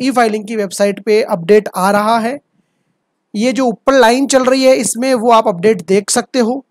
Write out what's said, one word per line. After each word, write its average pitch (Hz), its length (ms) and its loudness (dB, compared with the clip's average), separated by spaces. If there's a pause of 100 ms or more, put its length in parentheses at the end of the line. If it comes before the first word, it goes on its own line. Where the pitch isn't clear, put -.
ई 262 100 -2
फाइलिंग 214 360 -2
की 233 80 -8
वेबसाइट 202 500 -4
पे 214 180 2
अपडेट 202 520 0
आ 185 160 -2
रहा 208 280 0
है, 233 180 -6 (960)
ये 220 180 -2
जो 262 140 -2
ऊपर 254 340 0
लाइन 247 280 4
चल 254 180 2
रही 262 180 0
है 262 140 4
इसमें 254 380 -4
वो 233 160 0
आप 226 160 4
अपडेट 185 400 -2
देख 202 220 0
सकते 240 300 -2
हो। 247 320 -2